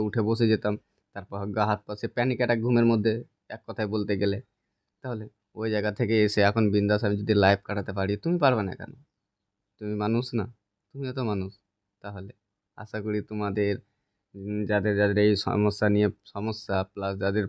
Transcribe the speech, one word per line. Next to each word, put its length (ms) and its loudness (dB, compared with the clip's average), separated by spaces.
উঠে 160 0
বসে 300 2
যেতাম, 220 0
তারপর 240 -12
গা 140 0
হাত 160 0
পা 140 -10
সে 160 -6
প্যানিক 240 0
অ্যাটাক 260 0
ঘুমের 260 4
মধ্যে, 220 2
এক 180 -12
কথায় 260 -4
বলতে 280 -2
গেলে। 160 0
তাহলে 220 -8
ওই 180 -4
জায়গা 260 0
থেকে 160 2
এসে 140 2
এখন 140 2
বিন্দাস 340 2
আমি 140 2
যদি 120 0
লাইফ 240 6
কাটাতে 300 -4
পারি, 160 0
তুমি 200 0
পারবে 240 2
না 120 -6
কেন? 120 -14
তুমি 120 -6
মানুষ 220 0
না? 60 -2
তুমিও 280 -8
তো 120 -2
মানুষ। 200 -4
তাহলে 280 -12
আশা 280 -10
করি 140 0
তোমাদের, 420 0
উম, 240 -6
যাদের 300 0
যাদের 260 2
এই 60 6
সমস্যা 420 2
নিয়ে 180 4
সমস্যা 420 -6
প্লাস 200 -6
যাদের 260 0